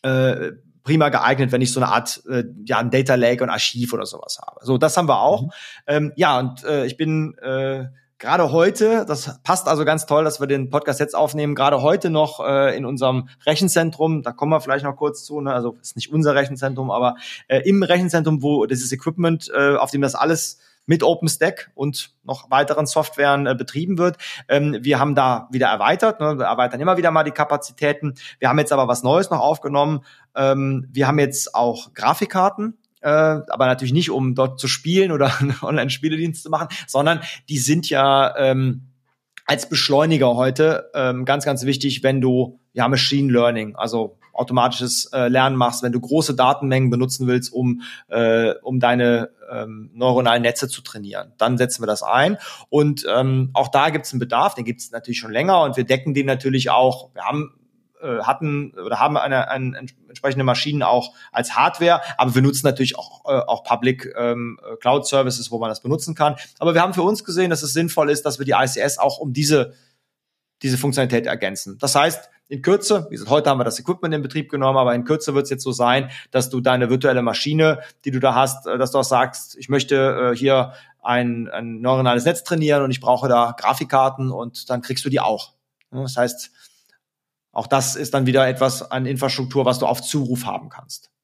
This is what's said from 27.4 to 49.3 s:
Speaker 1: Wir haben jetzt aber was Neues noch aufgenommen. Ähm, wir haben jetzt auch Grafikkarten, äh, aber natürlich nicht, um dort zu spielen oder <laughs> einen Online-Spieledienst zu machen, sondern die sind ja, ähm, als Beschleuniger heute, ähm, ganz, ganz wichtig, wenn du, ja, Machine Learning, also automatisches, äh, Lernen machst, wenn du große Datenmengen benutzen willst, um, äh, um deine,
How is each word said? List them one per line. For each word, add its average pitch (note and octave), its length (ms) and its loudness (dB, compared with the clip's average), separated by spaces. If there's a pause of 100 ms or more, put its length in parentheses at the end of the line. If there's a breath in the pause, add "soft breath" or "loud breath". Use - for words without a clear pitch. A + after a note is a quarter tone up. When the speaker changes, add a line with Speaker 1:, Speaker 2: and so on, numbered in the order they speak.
Speaker 1:
Wir C3 80 2
haben C#3 100 4
jetzt D3 140 2
aber C3 160 2
was A#2+ 140 0
Neues D#3+ 280 2
noch D3 100 0
aufgenommen. C#3+ 600 0 (340 soft breath)
Ähm, C3+ 560 0
wir C3+ 160 0
haben D3 120 2
jetzt C3+ 360 -2
auch A#2 380 -2
Grafikkarten, F#3+ 840 -2 (240)
äh, D3 80 -2
aber D#3 560 2
natürlich B2+ 260 0
nicht, E3+ 180 0
um C3 240 -2
dort C3 240 -2
zu - 80 -6
spielen F3 460 0
oder C#3 240 2
<laughs> - 40 -4
einen C3+ 200 0
Online-Spieledienst D#3 840 -4
zu - 60 -18
machen, D#3+ 200 -4 (180 loud breath)
sondern D3+ 340 0 (300 loud breath)
die D3+ 80 -4
sind D3 320 0
ja, C#3 480 4
ähm, C3 500 0 (560)
als C#3+ 240 -2
Beschleuniger D3 680 2
heute, C3+ 580 2
ähm, B2+ 320 -2
ganz, C#3 180 0
ganz C3 200 -4
wichtig, C3+ 380 -2
wenn C3+ 200 2
du, B2+ 380 0 (120)
ja, A#2+ 160 0
Machine C#3 420 0
Learning, A#2+ 460 2
also A2 420 -4 (140)
automatisches, B2 800 -2
äh, B2+ 160 0
Lernen C3 280 2
machst, A#2+ 260 0
wenn B2 80 -2
du A#2+ 100 -2
große C#3 360 -2
Datenmengen C3 540 2
benutzen C3 360 -2
willst, B2 260 0
um, B2 300 -2 (260 loud breath)
äh, A2+ 440 2 (100)
um C3 160 -4
deine, A#2+ 520 2 (200)